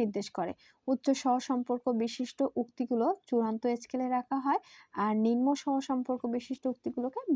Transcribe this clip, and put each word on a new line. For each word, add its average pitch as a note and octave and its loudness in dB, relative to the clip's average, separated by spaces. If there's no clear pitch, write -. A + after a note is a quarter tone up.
নির্দেশ G#3 -2
করে। F3+ -2
উচ্চ B3+ -2
সহসম্পর্ক B3 0
বিশিষ্ট A#3 -6
উক্তিগুলো A#3 -2
চূড়ান্ত A3+ 0
স্কেলে B3+ -4
রাখা B3 -4
হয়, C#4 2
আর G#3+ 2
নিম্ন A#3+ 4
সহসম্পর্ক C4 0
বিশিষ্ট B3+ -6
উক্তিগুলোকে B3+ -4